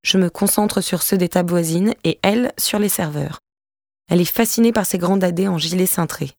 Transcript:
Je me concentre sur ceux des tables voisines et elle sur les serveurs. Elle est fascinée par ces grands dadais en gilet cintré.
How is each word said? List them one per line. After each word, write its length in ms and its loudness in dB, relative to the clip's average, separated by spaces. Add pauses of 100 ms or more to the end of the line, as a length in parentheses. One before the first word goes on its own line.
Je 140 0
me 120 2
concentre 520 0
sur 220 -4
ceux 140 0
des 120 0
tables 200 0
voisines 440 0 (100)
et 180 -2
elle 360 0
sur 220 -2
les 100 0
serveurs. 500 -4 (720)
Elle 120 4
est 40 4
fascinée 480 2
par 120 0
ces 120 -2
grands 200 2
dadais 300 0
en 100 0
gilet 280 0
cintré. 540 -4